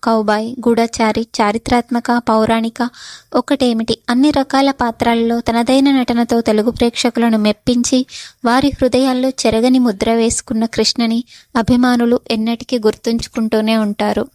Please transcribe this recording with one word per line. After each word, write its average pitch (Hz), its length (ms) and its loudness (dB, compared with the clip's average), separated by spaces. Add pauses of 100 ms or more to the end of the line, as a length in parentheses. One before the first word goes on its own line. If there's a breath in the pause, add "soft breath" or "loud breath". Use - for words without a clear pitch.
కౌబాయ్, 220 480 0
గూఢచారి, 233 760 0 (140)
చారిత్రాత్మక, 233 760 -2
పౌరాణిక, 226 720 0 (440 loud breath)
ఒకటేమిటి 240 640 0 (120)
అన్ని 262 220 2
రకాల 277 400 0
పాత్రల్లో 233 680 0
తనదైన 247 520 2
నటనతో 240 500 0
తెలుగు 214 300 0
ప్రేక్షకులను 233 640 0
మెప్పించి 240 680 0 (400 loud breath)
వారి 254 220 2
హృదయాల్లో 254 600 0
చెరగని 247 500 2
ముద్ర 226 340 0
వేసుకున్న 226 520 -2
కృష్ణని 226 580 -2 (340 loud breath)
అభిమానులు 247 600 2 (120)
ఎన్నటికీ 233 460 -4
గుర్తుంచుకుంటూనే 220 1000 -2
ఉంటారు. 208 580 -2